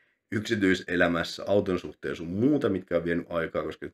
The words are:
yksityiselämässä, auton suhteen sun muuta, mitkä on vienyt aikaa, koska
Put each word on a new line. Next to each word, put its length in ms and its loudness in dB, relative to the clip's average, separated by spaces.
yksityiselämässä, 1160 0
auton 320 2
suhteen 360 -8
sun 120 -10
muuta, 420 2
mitkä 280 -2
on 80 0
vienyt 240 -2
aikaa, 340 -2
koska 300 -8